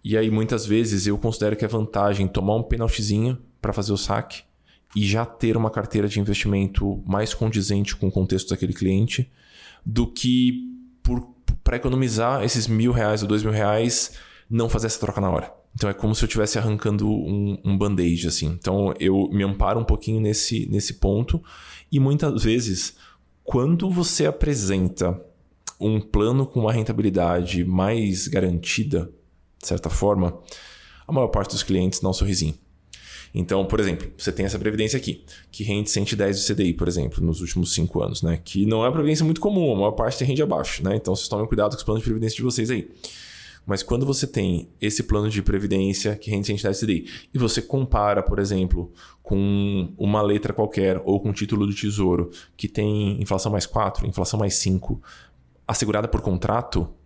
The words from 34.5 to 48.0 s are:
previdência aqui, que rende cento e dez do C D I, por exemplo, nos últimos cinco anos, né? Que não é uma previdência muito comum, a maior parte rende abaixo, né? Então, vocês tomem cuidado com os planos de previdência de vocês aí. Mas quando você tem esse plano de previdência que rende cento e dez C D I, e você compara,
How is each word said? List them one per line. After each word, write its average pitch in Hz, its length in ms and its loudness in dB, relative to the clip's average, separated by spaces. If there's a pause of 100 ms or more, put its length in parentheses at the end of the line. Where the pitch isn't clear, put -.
previdência 107 360 0
aqui, 101 280 -6 (260)
que 107 140 -10
rende 107 260 -2
cento 101 220 0
e 110 40 -2
dez 98 200 0
do 98 60 -2
C 107 120 0
D 98 120 2
I, 85 80 2
por 82 120 0
exemplo, 80 380 -2
nos 80 160 0
últimos 87 340 -2
cinco 85 260 0
anos, - 220 -4
né? 85 220 0
Que 101 200 0
não 110 200 2
é - 20 2
uma 127 60 2
previdência 156 320 2
muito 165 160 0
comum, 180 320 2
a - 20 2
maior 98 180 2
parte 120 300 -2
rende 135 180 0
abaixo, - 440 -2
né? 95 100 2
Então, 98 220 0
vocês - 100 -6
tomem 107 200 -2
cuidado 104 260 2
com 120 60 -6
os - 40 -10
planos 110 200 0
de - 20 -8
previdência 110 320 -2
de - 60 -6
vocês 120 280 0
aí. 110 180 -4 (800)
Mas 98 160 -2
quando 123 220 0
você 139 220 0
tem 92 420 -2 (100)
esse - 260 -2
plano 107 260 2
de 104 100 -2
previdência 98 760 0
que - 140 -10
rende 101 160 -2
cento 101 140 -2
e - 40 -6
dez 98 120 0
C 113 100 -2
D 107 60 2
I, - 180 -2 (220)
e 131 60 0
você 113 240 2
compara, 104 600 2